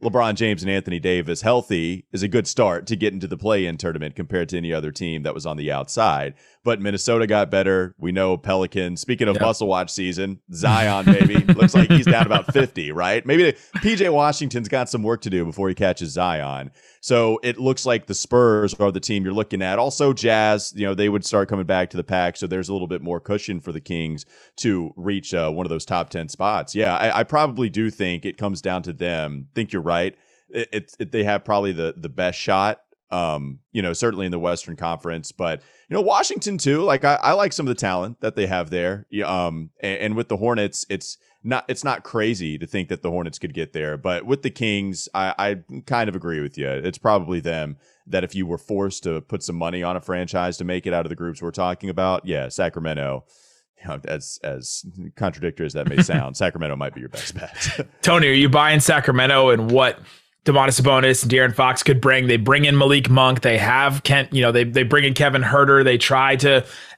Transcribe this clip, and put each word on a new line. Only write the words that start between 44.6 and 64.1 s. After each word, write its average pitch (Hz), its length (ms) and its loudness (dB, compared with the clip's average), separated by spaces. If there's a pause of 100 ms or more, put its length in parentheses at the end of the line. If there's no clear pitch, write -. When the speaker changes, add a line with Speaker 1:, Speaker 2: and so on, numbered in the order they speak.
Speaker 1:
I, 95 240 -2
I 190 480 -4
kind 120 240 -2
of 90 60 -4
agree 82 260 -6
with 73 160 -8
you. 69 100 -4
It's 67 300 -6
probably 90 420 0
them 78 380 -6 (300)
that 90 180 -2
if 90 100 -8
you 95 100 -4
were 85 120 -6
forced 98 460 -4
to 80 180 -4
put 92 220 -10
some 87 120 -8
money 85 280 -4
on 87 120 -2
a 90 60 -8
franchise 90 560 -4
to 90 80 -8
make 90 200 -4
it 92 80 -4
out 85 120 0
of 80 40 -8
the 82 60 -8
groups 82 260 -10
we're 85 100 -8
talking 90 380 -4
about, 92 360 -2
yeah, 71 240 -6
Sacramento 78 760 -4 (560)
you 87 80 -14
know, 71 180 -10
as, 76 360 -10
as 65 420 -10 (300)
contradictory 85 500 -6
as 71 80 -8
that 73 160 -4
may 69 120 -4
sound, 69 360 0
<laughs> 101 60 -2
Sacramento 80 320 -2
might 69 180 -6
be 64 80 -16
your 62 80 -12
best - 260 -12
bet. - 580 -8
<laughs> - 80 -20
Speaker 2:
Tony, 170 260 4
are 135 60 6
you 139 160 6
buying 151 300 6
Sacramento 135 680 4
and 113 220 4
what 127 280 4 (460)
Domantas 135 360 4
Sabonis 131 420 6
and 117 80 0
De'Aaron 131 220 4
Fox 127 300 2
could 131 180 4
bring? 131 260 4
They 117 100 4
bring 135 280 4
in 143 120 6
Malik 139 320 4
Monk. 131 320 6
They 117 160 4
have 135 460 2
Kent, 139 300 2